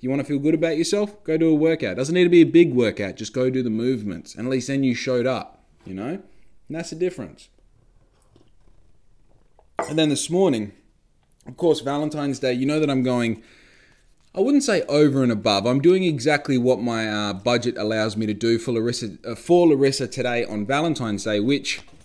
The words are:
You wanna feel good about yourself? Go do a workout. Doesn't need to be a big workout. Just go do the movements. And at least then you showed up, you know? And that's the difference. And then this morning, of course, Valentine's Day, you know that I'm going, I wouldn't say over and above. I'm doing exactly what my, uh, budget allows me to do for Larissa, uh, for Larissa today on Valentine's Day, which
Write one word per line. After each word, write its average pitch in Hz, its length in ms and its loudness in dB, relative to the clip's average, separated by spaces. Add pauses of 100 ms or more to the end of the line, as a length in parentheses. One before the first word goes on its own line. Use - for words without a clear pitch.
You 127 100 -6
wanna 139 140 -2
feel 143 140 -4
good 151 160 2
about 160 220 0
yourself? 202 480 -2
Go 160 140 -2
do 165 100 4
a 160 60 6
workout. 151 420 0
Doesn't 143 180 -2
need 180 100 6
to 175 60 4
be 170 120 8
a 151 40 8
big 151 280 6
workout. 104 420 0
Just - 160 -10
go 131 160 0
do 127 140 -2
the 120 80 -2
movements. 107 640 -4
And 113 120 -10
at 127 40 -4
least 131 180 -4
then 139 160 -2
you 123 100 2
showed 123 320 -2
up, - 380 -6 (220)
you 95 80 -12
know? 104 160 -8
And 190 120 -8 (460)
that's 165 220 -10
the - 60 -12
difference. 160 520 -8 (2500)
And 151 100 -2
then 156 120 2
this - 180 -4
morning, 156 440 0 (760)
of 131 100 -18
course, 160 240 0
Valentine's 143 580 -4
Day, 127 140 -2
you 127 140 -2
know 151 120 0
that 151 100 0
I'm 131 140 0
going, 120 400 -2 (920)
I 180 80 -4
wouldn't 269 220 2
say 208 200 0
over 139 420 2
and 120 80 2
above. 101 340 0
I'm 127 140 2
doing 185 240 4
exactly 147 520 0
what 123 240 2
my, 113 280 -4
uh, 104 240 -2
budget 117 440 -2
allows 107 400 -2
me 110 100 -2
to 104 80 -2
do 117 240 2
for 120 140 -4
Larissa, 117 520 -4
uh, 117 100 -8
for 175 320 4
Larissa 139 400 4
today 120 380 -2
on 104 200 -6
Valentine's 127 600 -2
Day, 107 160 0
which 135 400 -2 (240)